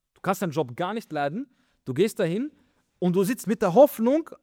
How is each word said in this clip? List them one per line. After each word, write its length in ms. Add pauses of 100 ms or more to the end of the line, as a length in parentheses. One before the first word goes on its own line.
(140)
du 60
kannst 220
deinen 100
Job 240
gar 180
nicht 180
leiden, 340 (380)
du 100
gehst 240
dahin 320 (480)
und 180
du 80
sitzt 220
mit 160
der 120
Hoffnung, 560 (120)